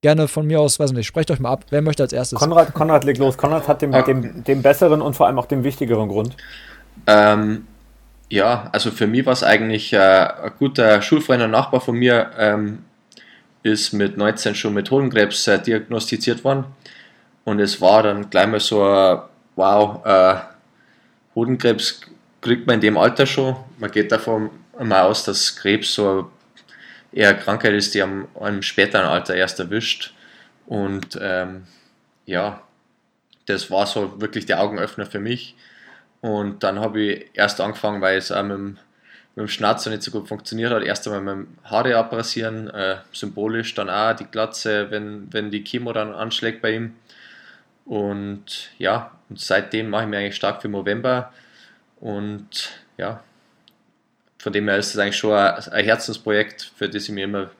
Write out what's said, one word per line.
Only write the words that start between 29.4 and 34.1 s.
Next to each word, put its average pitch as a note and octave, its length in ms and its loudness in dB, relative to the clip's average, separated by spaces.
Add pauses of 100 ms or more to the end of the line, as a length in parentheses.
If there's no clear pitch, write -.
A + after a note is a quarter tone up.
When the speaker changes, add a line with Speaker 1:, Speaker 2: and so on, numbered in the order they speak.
Speaker 3:
erwischt. G2+ 540 -6 (540)
Und, G2 540 -8
ähm, F#2 420 -6 (640)
ja, F#2+ 360 -4 (840)
das G2 240 -4
war G2 160 0
so G2+ 340 -6